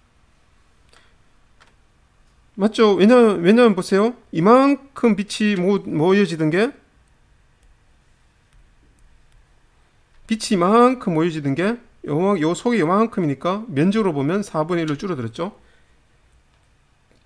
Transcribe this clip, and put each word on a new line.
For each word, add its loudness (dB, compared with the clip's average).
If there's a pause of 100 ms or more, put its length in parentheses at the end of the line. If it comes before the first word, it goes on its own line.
(2500)
맞죠? 2
왜냐-, 4
왜냐면 4
보세요. -2 (160)
이만큼 2
빛이 -4
모-, 0
모여지던 0
게, 0 (3500)
빛이 -6
이만큼 2
모여지던 -2
게 -4 (300)
요, -2
요 0
속에 -2
요만큼이니까 -2
면적으로 0
보면 -2
사분의 -4
일 -4
줄어들었죠. -10 (1700)